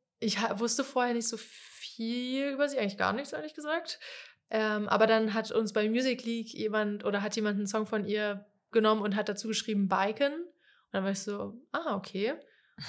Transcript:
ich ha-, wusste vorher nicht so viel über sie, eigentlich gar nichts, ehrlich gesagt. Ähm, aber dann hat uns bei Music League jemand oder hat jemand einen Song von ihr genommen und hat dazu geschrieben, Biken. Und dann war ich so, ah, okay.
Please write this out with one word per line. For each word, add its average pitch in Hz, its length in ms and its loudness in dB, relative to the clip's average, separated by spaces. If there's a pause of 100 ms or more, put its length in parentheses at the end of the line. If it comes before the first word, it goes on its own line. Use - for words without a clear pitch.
(200)
ich 196 200 -2
ha-, 196 200 0
wusste 240 260 4
vorher 247 280 2
nicht 233 140 0
so 226 80 -2
viel 247 1160 -4
über 277 180 2
sie, 269 100 -2
eigentlich 202 180 -2
gar 190 140 2
nichts, 269 220 -4
ehrlich 311 200 -6
gesagt. 311 460 -4 (520)
Ähm, 214 360 0
aber 220 200 6
dann 220 260 4
hat 220 180 -2
uns 214 220 2
bei 214 160 4
Music 247 340 2
League 233 300 -4
jemand 208 500 0
oder 202 200 2
hat 208 120 -4
jemand 208 220 0
einen 208 80 0
Song 214 220 0
von 208 180 0
ihr 202 400 -2 (260)
genommen 220 300 4
und 202 140 0
hat 214 120 0
dazu 208 200 -4
geschrieben, 202 400 0
Biken. 214 460 2
Und 339 200 -10 (380)
dann 190 120 0
war 196 80 0
ich 196 80 -2
so, 202 360 -6 (160)
ah, 302 240 -2
okay. 202 400 -4 (540)